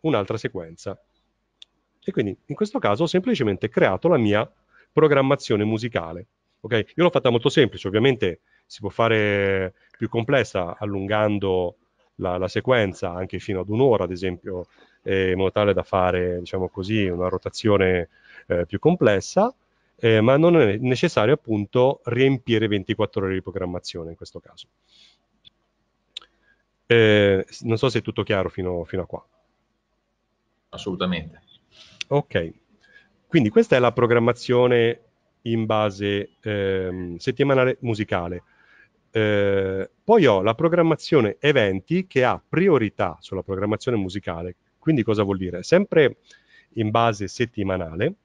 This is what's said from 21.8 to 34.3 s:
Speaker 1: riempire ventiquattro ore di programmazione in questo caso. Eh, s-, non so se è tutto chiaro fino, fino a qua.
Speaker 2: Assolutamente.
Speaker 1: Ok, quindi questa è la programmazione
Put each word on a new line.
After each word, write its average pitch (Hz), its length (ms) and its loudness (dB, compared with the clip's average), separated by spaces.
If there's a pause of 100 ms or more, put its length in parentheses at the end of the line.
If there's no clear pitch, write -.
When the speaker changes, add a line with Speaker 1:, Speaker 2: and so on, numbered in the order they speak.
Speaker 1:
riempire 120 640 0
ventiquattro 101 560 -2
ore 95 100 -2
di 95 80 -4
programmazione 90 680 -10
in 82 40 -16
questo 87 240 -20
caso. - 280 -20 (2250)
Eh, 104 640 4
s-, - 160 -20
non 113 140 -2
so 135 120 0
se 113 100 -2
è - 20 -2
tutto 107 220 -6
chiaro 95 260 -2
fino, 90 340 -6
fino 92 200 -6
a - 20 -8
qua. - 200 -14 (1400)
Speaker 2:
Assolutamente. 90 720 -8 (680)
Speaker 1:
Ok, 92 440 -2 (760)
quindi 123 220 2
questa 226 260 4
è 127 40 4
la 120 120 4
programmazione 120 1120 2 (420)